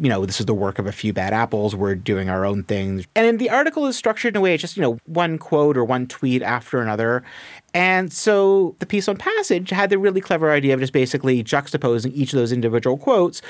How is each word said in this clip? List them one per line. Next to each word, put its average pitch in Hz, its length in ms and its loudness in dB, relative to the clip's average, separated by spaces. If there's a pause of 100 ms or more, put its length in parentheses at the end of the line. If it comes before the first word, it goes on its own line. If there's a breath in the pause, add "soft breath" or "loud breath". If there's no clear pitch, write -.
you 139 80 2
know, 98 160 0
"This 95 160 -4
is 104 40 -2
the 113 80 0
work 98 240 -2
of 101 100 -4
a 104 40 -4
few 107 220 -4
bad 95 180 -2
apples. 107 420 0
We're 98 220 -2
doing 95 340 -2
our 92 140 -2
own 101 200 -2
thing." 98 420 -4 (100)
And 226 100 4
then 233 120 2
the 226 120 -2
article 285 380 0
is 254 80 -2
structured 220 380 -2
in 208 40 0
a 196 40 2
way, 180 140 4
it's 147 60 -4
just, - 140 -10
you 196 60 -4
know, 117 240 0
one 165 320 -2
quote 147 400 2
or 120 80 2
one 127 200 0
tweet 127 360 -2
after 120 400 -2
another. 113 420 0 (520 loud breath)
And 185 380 2
so 196 640 4
the 180 80 -6
piece 202 220 -2
on 202 100 -2
Passage 370 540 -2
had 196 180 0
the 196 80 4
really 190 240 2
clever 160 300 0
idea 139 240 4
of 131 40 -4
just 131 140 -4
basically 127 500 2
juxtaposing 131 720 -2
each 139 180 -2
of 139 60 0
those 120 140 2
individual 120 460 0
quotes 180 520 2